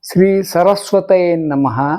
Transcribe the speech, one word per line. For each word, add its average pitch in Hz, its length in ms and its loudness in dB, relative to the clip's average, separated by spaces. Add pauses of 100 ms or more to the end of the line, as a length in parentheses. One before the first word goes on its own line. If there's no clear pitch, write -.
(120)
ಶ್ರೀ 190 300 2
ಸರಸ್ವತಯೇ 185 920 0
ನಮಃ. 139 440 -2 (180)